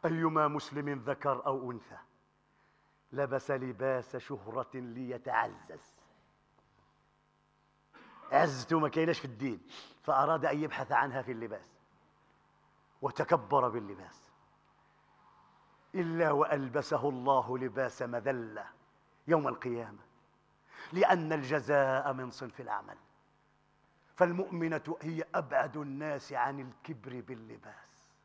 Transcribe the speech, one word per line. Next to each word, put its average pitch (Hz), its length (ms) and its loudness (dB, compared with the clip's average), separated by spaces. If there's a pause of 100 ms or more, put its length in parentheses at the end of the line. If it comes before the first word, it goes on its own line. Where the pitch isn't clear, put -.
أيما 160 440 4
مسلم 143 580 -4
ذكر 135 400 0
أو 131 260 0
أنثى - 260 -12 (1120)
لبس 135 380 -2
لباس 131 640 -2
شهرة 120 580 -8
ليتعزز، 120 1200 -4 (2250)
عزته 143 460 4
ما 151 100 4
كايناش 160 300 2
في - 60 -10
الدين، 117 360 -4 (420)
فأراد 147 420 4
أن 151 180 2
يبحث 143 300 -4
عنها 131 300 4
في 123 100 -6
اللباس 110 460 -10 (1200)
وتكبر 131 680 4
باللباس، 101 640 -8 (1600)
إلا 165 360 2
وألبسه 143 800 2
الله 127 500 2
لباس 127 440 -2
مذلة 120 600 -4 (640)
يوم 151 200 4
القيامة، 117 540 -6 (880)
لأن 170 400 4
الجزاء 139 800 2
من 127 180 -6
صنف 120 300 -12
العمل. 104 360 -6 (1200)
فالمؤمنة 170 840 0
هي 160 220 -4 (100)
أبعد 135 420 0
الناس 143 560 -6
عن 135 280 -2
الكبر 127 600 -12
باللباس. 113 880 -16 (140)